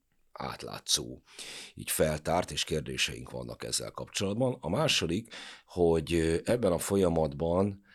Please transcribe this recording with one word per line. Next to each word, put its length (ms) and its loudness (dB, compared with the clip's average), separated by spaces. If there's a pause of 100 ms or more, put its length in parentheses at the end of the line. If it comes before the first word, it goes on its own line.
(380)
Átlátszó 840 -4 (520)
így 160 -8
feltárt, 600 2
és 140 -2
kérdéseink 640 -2
vannak 340 -8
ezzel 260 -4
kapcsolatban. 720 -2
A 80 -4
második, 640 0 (320)
hogy, 460 4
ö, 320 4
ebben 280 2
a 60 2
folyamatban, 1040 2 (100)